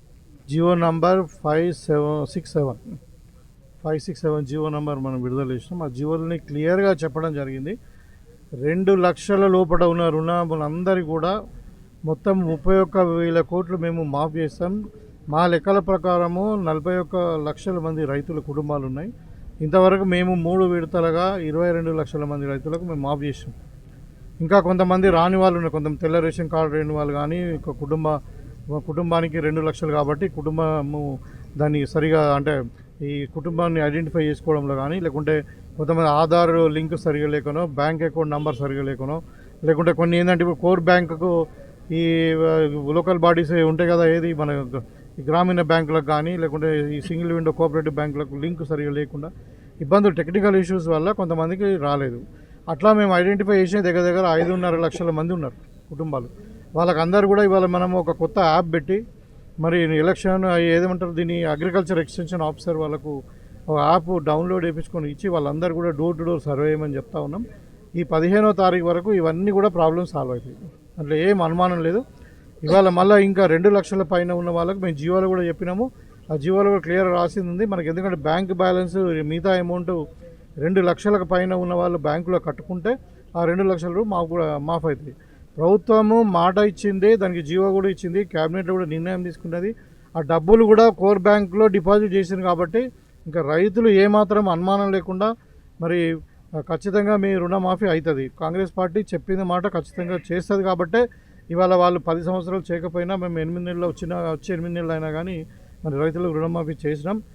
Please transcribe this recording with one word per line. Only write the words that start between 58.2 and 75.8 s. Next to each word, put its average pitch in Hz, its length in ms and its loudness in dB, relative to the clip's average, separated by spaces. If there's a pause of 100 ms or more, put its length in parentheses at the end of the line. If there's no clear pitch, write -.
యాప్ 165 340 4
పెట్టి, 185 340 -2 (540)
మరి 165 380 2
ఎలక్షన్, 185 460 2
ఏదేమంటారు 175 640 2
దీన్ని, 170 340 -2
అగ్రికల్చర్ 170 540 0
ఎక్స్‌టెన్షన్ 165 440 -4
ఆఫీసర్ 156 340 -4
వాళ్ళకు 147 460 -6 (460)
ఒక 156 120 0
యాప్ 165 440 2
డౌన్లోడ్ 170 400 0
చేయించుకొని 160 460 -6
ఇచ్చి 147 180 -6
వాళ్ళందరూ 165 460 -2
కూడా 170 140 -2
door 160 280 0
to 165 80 -6
door 170 220 -2
survey 143 200 0
చేయమని 151 300 -2
చెప్తా 139 240 -8
ఉన్నాం. 151 240 -6 (520)
ఈ 170 60 0
పదిహేనో 185 500 4
తారీఖు 180 340 2
వరకు 175 260 0
ఇవన్నీ 175 380 2
కూడా 202 180 4
ప్రాబ్లమ్స్ 170 420 2
సాల్వ్ 135 220 -4
అవుతాయి, 123 240 -10 (420)
అందులో 151 180 -2
ఏం 185 260 4
అనుమానం 170 400 0
లేదు. 180 220 0 (580)
ఇవాళ 185 260 6
మళ్ళీ 190 340 6
ఇంకా 196 240 4
రెండు 170 220 4
లక్షల 196 340 2
పైన 175 300 0
ఉన్న 175 180 -2
వాళ్ళకు 170 280 -2
మేము 180 180 -4
జీవోలో 180 320 0
కూడా 185 140 0
చెప్పినాము, 180 480 -4 (420)